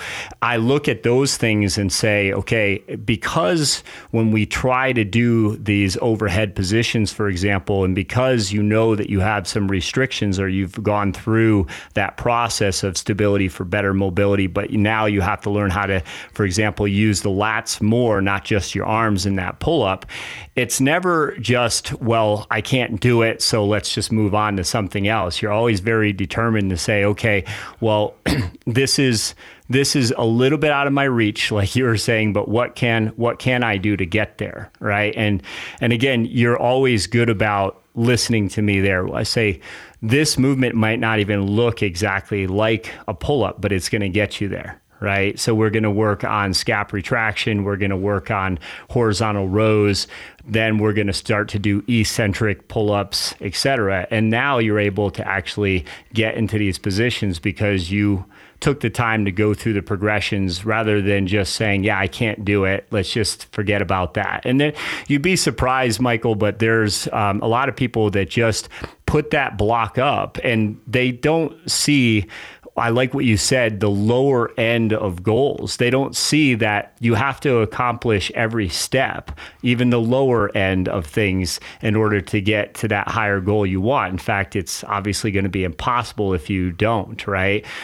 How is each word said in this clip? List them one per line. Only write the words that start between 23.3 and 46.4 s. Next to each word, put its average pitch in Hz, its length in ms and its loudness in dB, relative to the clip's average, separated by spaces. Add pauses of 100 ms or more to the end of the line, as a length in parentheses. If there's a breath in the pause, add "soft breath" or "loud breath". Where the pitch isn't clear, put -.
so 110 240 2
let's 101 300 0
just 104 160 -4
move 107 240 2
on 104 220 2
to 101 80 -2
something 101 420 -2
else." 101 360 -2
You're 107 100 -2
always 110 280 2
very 107 340 2
determined 104 560 0
to 90 80 -2
say, 104 260 0
"Okay, 104 400 0 (360 loud breath)
well, 107 340 2 (260)
<clears throat> - 260 -8
this 131 320 2
is, 127 360 0 (340 loud breath)
this 135 260 2
is 131 220 2
a 120 80 0
little 123 320 4
bit 151 140 2
out 143 160 2
of 139 80 0
my 139 100 2
reach," 117 480 0
like 101 240 2
you 127 80 2
were 113 140 2
saying, 110 340 2
"but 101 160 0
what 117 260 0
can, 113 420 2
what 117 220 -2
can 123 240 0
I 113 140 0
do 101 220 0
to 92 80 -2
get 104 320 -2
there?" - 320 -10 (100)
Right? 104 340 0
And, 104 280 0 (400 loud breath)
and 120 100 2
again, 120 320 2
you're 120 340 2
always 127 480 2
good 117 220 2
about 101 540 0 (120)
listening 117 540 0
to 107 140 -4
me 101 180 2
there. 95 340 0
I 113 100 -2
say, 107 360 0 (400 loud breath)
"This 139 380 0
movement 131 360 2
might 110 260 2
not 110 180 0
even 101 260 2
look 107 380 0
exactly 98 640 -2
like 107 440 0 (160 loud breath)
a 113 60 -4
pull-up, 101 480 -2
but 98 120 0
it's 95 180 -4
gonna 104 180 -2
get 101 320 -2
you 101 80 -4
there." 95 320 -10 (180)
Right? 98 400 -2
So 120 160 0
we're 110 140 4
gonna 107 220 0
work 104 340 0
on 101 280 0